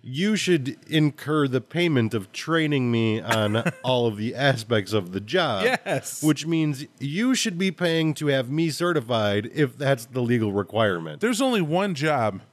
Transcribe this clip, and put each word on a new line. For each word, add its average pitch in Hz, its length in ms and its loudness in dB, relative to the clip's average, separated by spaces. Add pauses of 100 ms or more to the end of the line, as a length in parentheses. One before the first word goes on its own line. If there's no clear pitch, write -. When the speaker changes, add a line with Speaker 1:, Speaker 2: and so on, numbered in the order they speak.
Speaker 1:
you 175 360 0
should 143 400 0 (120)
incur 151 600 0
the 127 100 0
payment 139 540 0
of 101 180 -4
training 147 580 0
me 113 300 2
on 107 380 0
Speaker 2:
<laughs> - 260 -2
Speaker 1:
all 123 240 2
of 107 80 0
the 107 180 -4
aspects 110 600 0
of 92 180 -2
the 95 80 -4
job. 120 460 0 (200)
Speaker 2:
Yes. - 380 -4
Speaker 1:
Which 151 220 2
means 156 400 -2 (140)
you 202 360 0
should 185 220 -2
be 190 140 0
paying 165 440 0
to 151 120 -2
have 135 220 0
me 160 200 0
certified 117 840 0
if 139 240 0
that's 135 280 0
the 127 160 -4
legal 113 320 2
requirement. 95 680 0
Speaker 2:
There's 226 220 0
only 247 200 2
one 175 340 0
job 123 460 0 (120)